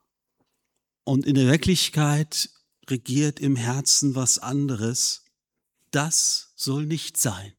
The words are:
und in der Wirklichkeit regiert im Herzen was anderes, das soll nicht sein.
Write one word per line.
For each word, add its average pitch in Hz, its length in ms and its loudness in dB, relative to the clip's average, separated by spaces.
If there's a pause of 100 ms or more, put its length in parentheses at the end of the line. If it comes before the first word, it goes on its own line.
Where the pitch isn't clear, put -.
(1040)
und 135 240 0
in 143 80 2
der 135 140 6
Wirklichkeit 151 1000 2 (380)
regiert 139 520 -2
im 139 160 2
Herzen 131 580 0
was 127 240 0
anderes, 123 840 -2 (680)
das - 680 -2
soll 143 300 -4
nicht 156 300 -6
sein. 101 420 -4